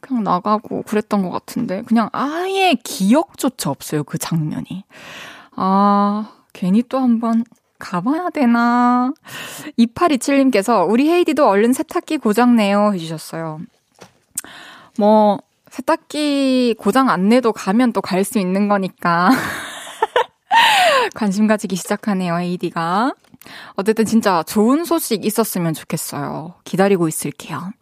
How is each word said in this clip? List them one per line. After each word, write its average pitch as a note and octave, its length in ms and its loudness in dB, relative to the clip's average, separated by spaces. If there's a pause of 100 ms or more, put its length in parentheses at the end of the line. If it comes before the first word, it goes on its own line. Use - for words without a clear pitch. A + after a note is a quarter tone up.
그냥 B3 220 -4
나가고 G3+ 600 -2
그랬던 G#3 380 -2
것 F3+ 80 -4
같은데, - 520 -6
그냥 A3 300 0
아예 F4+ 640 0 (100)
기억조차 - 840 0
없어요, - 340 -6
그 - 120 -10
장면이. D#3+ 680 -6 (720)
아, G3+ 760 2 (240)
괜히 G3 280 2
또 B3+ 160 -4
한번 A#3 460 0 (340)
가봐야 C#4+ 520 -4
되나? B3 840 2 (640)
이팔이칠님께서 C4+ 1080 2
"우리 A#3+ 260 4
헤이디도 D#4+ 360 4
얼른 G#3+ 260 4
세탁기 D#4 460 -4
고장 A#3 380 4
내요." G#3 380 2
해주셨어요. D#3+ 680 -8 (1400)
뭐, G#3 400 4 (320)
세탁기 C4+ 1080 -2
고장 C4 320 2
안 F3+ 180 0
내도 A#3 240 4
가면 A3+ 400 0
또 G3 80 -2
갈 F#3+ 240 -2
수 - 140 -4
있는 G3 300 0
거니까. F3+ 600 0
<laughs> - 1900 0
관심 G#3 320 0
가지기 G#3 300 0
시작하네요, F#3 600 -4
헤이디가. F3+ 800 -2 (600)
어쨌든 G#3+ 300 0
진짜 G3 420 2
좋은 B3+ 380 2
소식 D#4 400 -2
있었으면 F#3 500 -2
좋겠어요. D3+ 800 -8 (100)
기다리고 F#3 440 2
있을게요. D#3+ 720 -10